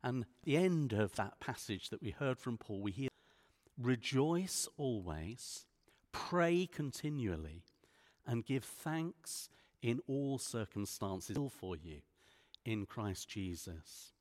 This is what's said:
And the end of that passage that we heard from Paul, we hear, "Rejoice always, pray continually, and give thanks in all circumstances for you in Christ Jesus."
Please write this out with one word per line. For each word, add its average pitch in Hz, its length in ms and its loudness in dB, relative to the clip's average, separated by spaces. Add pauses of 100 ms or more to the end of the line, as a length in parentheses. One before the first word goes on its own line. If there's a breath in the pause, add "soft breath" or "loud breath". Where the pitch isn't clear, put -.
And 123 240 0 (180)
the 143 120 4
end 160 380 4
of 104 220 4
that - 260 -4
passage - 480 -4
that - 120 -6
we 104 100 -4
heard 131 280 0
from 117 180 -2
Paul, 101 240 -4
we 101 120 0
hear, 131 160 -2 (680 soft breath)
"Rejoice 135 1000 4
always, 98 880 -2 (480 soft breath)
pray 175 540 4
continually, 110 960 -2 (600 soft breath)
and 117 200 0
give 135 180 0
thanks - 880 -4 (320 soft breath)
in 120 260 2
all 139 300 0
circumstances 101 1000 -4 (140)
for 92 240 -6
you 78 260 -12 (600 loud breath)
in 107 220 0
Christ 104 420 -4
Jesus." 87 920 -8